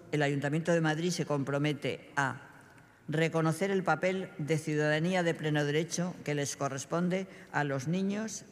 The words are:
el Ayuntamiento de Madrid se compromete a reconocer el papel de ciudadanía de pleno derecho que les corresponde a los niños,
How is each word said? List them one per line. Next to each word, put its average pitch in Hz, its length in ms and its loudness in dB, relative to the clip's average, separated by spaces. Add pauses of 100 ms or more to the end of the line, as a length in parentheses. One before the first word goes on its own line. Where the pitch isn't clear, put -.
(120)
el 151 100 2
Ayuntamiento 143 500 0
de 170 100 6
Madrid 160 280 2
se 170 160 -2
compromete 143 880 -2
a 131 280 0 (640)
reconocer 160 640 2
el 190 100 2
papel 185 560 0
de 156 220 0
ciudadanía 156 640 2
de 170 100 2
pleno 151 320 2
derecho 170 580 0
que 147 120 -2
les 143 200 -2
corresponde 170 720 -2 (260)
a 147 120 0
los 135 240 -2
niños, 202 640 -2